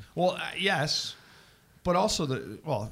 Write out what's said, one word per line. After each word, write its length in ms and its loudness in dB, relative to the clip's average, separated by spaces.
Well, 160 2
uh, 100 -4
yes, 580 0
but 100 4
also 300 2
the, 400 -2
well, 280 -2